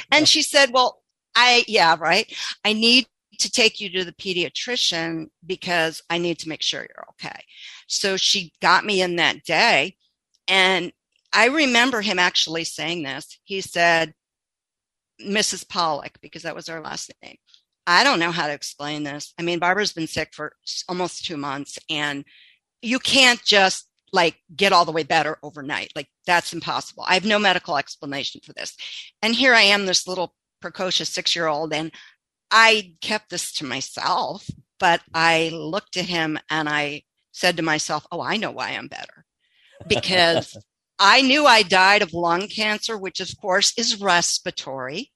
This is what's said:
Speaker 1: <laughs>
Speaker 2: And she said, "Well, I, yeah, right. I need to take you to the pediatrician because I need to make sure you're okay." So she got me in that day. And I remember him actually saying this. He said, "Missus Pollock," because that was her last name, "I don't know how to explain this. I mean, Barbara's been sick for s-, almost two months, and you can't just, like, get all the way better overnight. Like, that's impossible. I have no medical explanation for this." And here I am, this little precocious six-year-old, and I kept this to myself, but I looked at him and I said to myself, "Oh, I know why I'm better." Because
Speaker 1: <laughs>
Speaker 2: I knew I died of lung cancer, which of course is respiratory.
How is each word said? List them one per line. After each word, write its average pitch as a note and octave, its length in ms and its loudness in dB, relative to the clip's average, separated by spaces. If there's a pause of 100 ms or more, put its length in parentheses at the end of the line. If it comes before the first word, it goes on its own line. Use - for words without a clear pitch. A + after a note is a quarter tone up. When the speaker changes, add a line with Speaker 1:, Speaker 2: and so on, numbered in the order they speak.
Speaker 1:
<laughs> - 60 -10
Speaker 2:
And D4+ 160 4
she D#4 140 4
said, C#4 320 2
"Well, B3+ 280 0 (340)
I, A#3+ 320 6
yeah, F3 320 4
right. E3+ 320 0 (340)
I G#3+ 80 2
need A#3 340 4 (320)
to G#3 100 -4
take - 300 2
you G3+ 120 -10
to F#3 120 -4
the E3+ 80 -8
pediatrician E3 1160 -6 (180)
because E3+ 640 -4
I E3+ 80 -2
need E3+ 220 -4
to D#3+ 100 -12
make D3 120 -12
sure C#3 200 -4
you're - 300 -18
okay." - 280 -16 (480)
So F#3+ 300 -2
she F#3 440 -2
got F3+ 240 4
me G3 160 0
in F3+ 140 -2
that D#3 280 0
day. F3 520 2 (520)
And F#3 440 2 (420)
I G#3+ 140 4
remember B3+ 540 2
him G3+ 180 -2
actually E3 460 0
saying E3 380 -6
this. C3+ 400 -12
He G3 180 -6
said, E3 520 2 (1080)
"Missus G3+ 440 -4
Pollock," - 580 -4
because D#3+ 220 -20
that D#3+ 120 -10
was C3 120 -14
her E3 140 -12
last - 300 -12 (120)
name, - 140 -20 (500)
"I F3+ 160 6
don't B3+ 160 2
know E3+ 120 0
how E3 160 -4
to D3 60 -4
explain D3 500 -10
this. D3 360 -10
I E3+ 40 -6
mean, E3+ 160 -2
Barbara's F#3 340 0
been D#3+ 140 -6
sick - 260 -6
for D3+ 200 -12 (120)
s-, - 240 -10
almost F3+ 360 -6
two D#3+ 120 -8
months, C#3+ 400 -8 (120)
and D3 360 -4 (560)
you A#3+ 180 -2
can't B3+ 440 4
just, G3 440 2 (240)
like, F3 260 2 (180)
get G3 180 2
all F3 120 6
the D#3+ 60 -4
way D#3 120 -2
better D#3 400 0
overnight. C#3+ 520 -8
Like, C#3+ 140 -10 (160)
that's F3 280 0
impossible. C#3 540 -8
I - 80 2
have F#3 100 0
no G#3+ 140 2
medical F3+ 380 0
explanation C#3 640 -8
for - 100 -20
this." - 220 -14 (460)
And A3+ 140 0
here B3+ 180 4
I A3+ 80 8
am, G3+ 240 4
this F#3 220 -2
little F3+ 280 -6 (260)
precocious F3 480 -6
six-year-old, D#3+ 640 -2
and D#3+ 180 -4 (600)
I G#3+ 500 4
kept - 280 -6
this - 240 -8
to D3+ 120 -8
myself, C#3 840 -6 (300)
but F3 220 4 (120)
I E3 400 2
looked D#3+ 440 -8
at F3 80 -4
him D#3+ 340 -2 (100)
and D#3 180 0
I D3 360 -4 (280)
said F3+ 260 0
to E3+ 60 -4
myself, D#3 480 -2
"Oh, E3 100 -6
I D#3+ 160 -4
know F3+ 140 -6
why A#2 200 -8
I'm A2+ 160 -10
better." - 380 -18 (640)
Because E3+ 720 2 (220)
Speaker 1:
<laughs> - 200 -16
Speaker 2:
I G#3 220 8
knew C#4 240 4
I A3+ 180 8
died F#3+ 380 4
of F3+ 120 -2
lung E3+ 340 0
cancer, G#3+ 500 -6
which F#3 240 -10
of F3 80 -8 (100)
course F#3+ 380 0
is A#3 240 -4
respiratory. E3 1160 -2